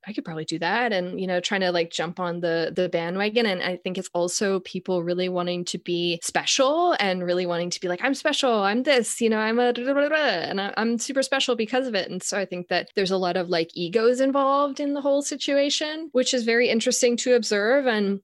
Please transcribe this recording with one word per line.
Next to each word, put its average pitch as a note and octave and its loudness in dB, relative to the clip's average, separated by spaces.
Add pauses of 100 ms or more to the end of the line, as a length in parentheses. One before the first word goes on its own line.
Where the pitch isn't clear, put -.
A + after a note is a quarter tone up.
I G3+ -10
could C4+ -8
probably D#3+ -8
do D#3+ -6
that." A3 0
And, F3+ -2
you F#3 -4
know, F3+ 0
trying F#3+ -2
to, F3+ 2
like, E3+ 0
jump E3+ -6
on F3 -4
the, E3 0
the F3+ 0
bandwagon. F#3+ 0
And F#3+ -2
I F3+ -2
think F#3 -6
it's F#3 -8
also F#3 0
people F#3 -4
really F3+ -2
wanting F3 -2
to F3+ -6
be E3+ -2
special D4 2
and F#3 0
really F3+ 2
wanting F3 -2
to - -10
be F#3 -4
like, F3+ -2
"I'm C4+ 2
special. C#4 0
I'm G#3+ 2
this, B3+ 2
you A3+ 4
know, A3 2
I'm A3 0
a B3 4
da, A#3+ -4
da, C4+ 0
da, C#4+ 2
da, D#4 0
and G3 0
I, G3 -4
I'm A3+ 0
super C4 -2
special C4 0
because B3 -2
of A#3 -4
it." F#3+ -2
And F#3 -8
so - -4
I G3 -2
think F3+ -8
that F3+ -2
there's F#3+ 0
a F#3+ 2
lot F#3 0
of, F3 -2
like, E3+ 0
egos A3+ 2
involved C#4 2
in C#4+ -2
the C#4+ -4
whole C#4 2
situation, D4 -2
which B3+ 2
is B3 0
very A#3 4
interesting A#3+ 2
to B3 2
observe. A#3 2
And G3+ 0